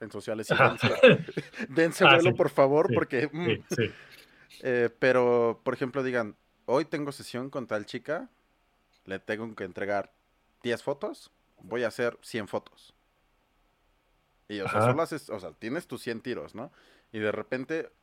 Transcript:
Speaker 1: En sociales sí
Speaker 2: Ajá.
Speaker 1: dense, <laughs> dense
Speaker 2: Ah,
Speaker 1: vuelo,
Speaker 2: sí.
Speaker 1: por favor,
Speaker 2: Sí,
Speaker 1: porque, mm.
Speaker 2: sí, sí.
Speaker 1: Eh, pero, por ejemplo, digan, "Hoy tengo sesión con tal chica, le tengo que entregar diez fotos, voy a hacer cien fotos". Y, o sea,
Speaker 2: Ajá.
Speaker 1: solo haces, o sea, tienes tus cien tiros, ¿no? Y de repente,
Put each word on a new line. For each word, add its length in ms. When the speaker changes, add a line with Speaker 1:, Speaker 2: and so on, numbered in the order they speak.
Speaker 1:
En 120
sociales 340
sí 80
Speaker 2:
Ajá. 240
Speaker 1:
dense, 100
<laughs> 800
dense 360
Speaker 2:
Ah, 120
Speaker 1:
vuelo, 160
Speaker 2:
sí. 40
Speaker 1:
por 140
favor, 360
Speaker 2:
Sí, 80
Speaker 1:
porque, 380
mm. 240
Speaker 2:
sí, 120
sí. 280
Speaker 1:
Eh, 380
pero, 680
por 100
ejemplo, 280
digan, 340
"Hoy 180
tengo 280
sesión 380
con 160
tal 200
chica, 440
le 140
tengo 380
que 80
entregar 480
diez 200
fotos, 500
voy 220
a 40
hacer 340
cien 260
fotos". 460
Y, 120
o 80
sea, 120
Speaker 2:
Ajá. 20
Speaker 1:
solo 200
haces, 280
o 100
sea, 120
tienes 340
tus 160
cien 180
tiros, 340
¿no? 180
Y 80
de 120
repente, 580